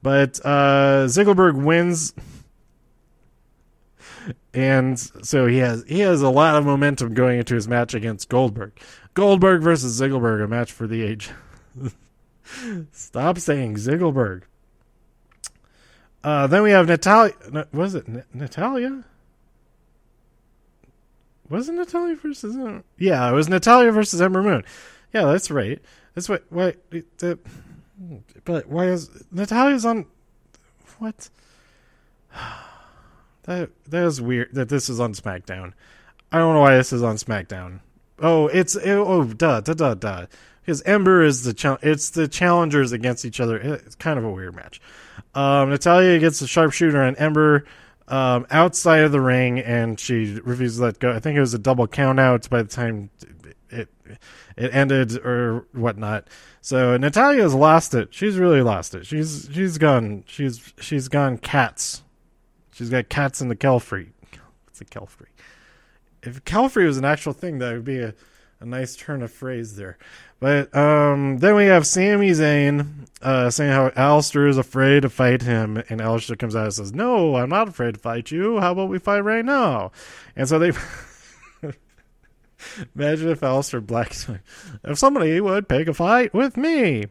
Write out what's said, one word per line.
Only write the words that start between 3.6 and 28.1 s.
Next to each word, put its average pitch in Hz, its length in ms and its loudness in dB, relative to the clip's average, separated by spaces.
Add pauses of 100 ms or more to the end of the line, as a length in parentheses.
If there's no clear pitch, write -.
And 131 460 0
so - 480 -2
he 120 100 2
has, 117 300 0
he 165 140 -2
has 180 200 2
a 135 80 4
lot 151 260 4
of 147 100 2
momentum 139 500 0
going 123 240 2
into 120 160 -2
his 104 120 -4
match 120 280 -2
against 110 340 -8
Goldberg. 117 500 -2 (360)
Goldberg 185 480 4
versus 131 360 2
Ziggleberg, 120 440 0
a 104 40 -4
match 117 240 -4
for - 140 -10
the 113 160 -4
age. 107 300 -8 (440)
<laughs> - 1160 -14
Stop 170 480 -6
saying 131 360 -4
Ziggleberg. 123 680 -2 (1800)
Uh, 147 240 0
then 190 160 4
we 208 80 4
have 185 160 8
Natalia. 196 460 4 (180)
Na-, 147 120 -6 (100)
was 180 220 -4
it 135 120 -10
N-, 117 160 -12 (100)
Natalia? 240 680 -6 (2500)
Was 220 180 -6
it 330 60 -8
Natalia 349 420 -4
versus 277 400 -10
Em-, 240 280 -10 (140)
yeah, 139 320 0
it 123 40 2
was 156 160 2
Natalia 233 420 6
versus 202 300 0
Ember 185 220 2
Moon. 165 200 0 (500)
Yeah, 208 120 0
that's 156 260 0
right. 131 300 -4 (320)
That's 175 160 -10
what, 190 200 -4
why, 175 260 -2 (160)
it, 170 260 -14
the, 175 220 -6 (1080)